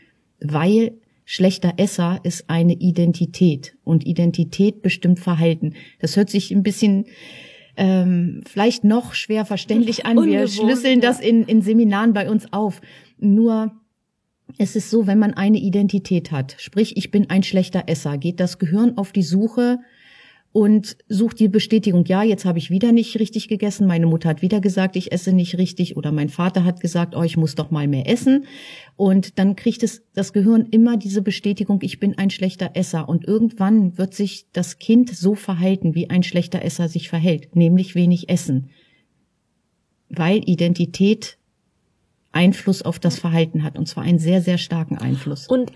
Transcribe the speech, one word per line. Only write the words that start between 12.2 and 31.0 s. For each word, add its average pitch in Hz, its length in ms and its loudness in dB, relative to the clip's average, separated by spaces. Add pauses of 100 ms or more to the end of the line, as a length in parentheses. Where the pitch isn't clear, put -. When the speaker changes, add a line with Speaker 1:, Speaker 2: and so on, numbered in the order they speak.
Speaker 1:
uns 220 220 -4
auf. 202 280 -4 (380)
Nur 220 540 2 (880)
es 202 180 -2
ist - 140 -4
so, 220 160 2
wenn 202 120 2
man 208 160 2
eine 202 240 2
Identität 196 720 0
hat, 135 260 -6
sprich, - 380 -4
ich - 140 -6
bin 202 200 0
ein 185 120 2
schlechter 185 440 -2
Esser, 143 320 -4
geht 170 220 -4
das 180 180 -4
Gehirn 214 380 0
auf 196 160 -6
die 196 100 0
Suche 226 560 0 (760)
und 214 440 2 (100)
sucht 214 320 -2
die 220 80 4
Bestätigung, 196 600 2
ja, 190 180 0
jetzt 202 200 0
habe 180 140 0
ich - 120 -6
wieder 196 200 2
nicht 226 300 2
richtig 214 260 -4
gegessen, 208 400 -2
meine 170 200 2
Mutter 165 240 0
hat 156 120 -4
wieder 196 180 0
gesagt, 190 360 0
ich 190 160 -6
esse 180 200 -2
nicht 175 260 0
richtig 180 380 -4
oder 147 140 -4
mein 147 180 -2
Vater 180 360 -2
hat 180 160 -2
gesagt, 170 340 -4
oh, 165 80 -2
ich 165 140 -2
muss 156 180 0
doch 151 160 -6
mal 147 160 -2
mehr 135 220 -2
essen. 262 380 0 (500)
Und 190 420 0
dann 196 160 2
kriegt 233 300 -4
es, - 180 -6 (100)
das 190 200 -6
Gehirn 220 400 4
immer 233 240 4
diese 196 260 -4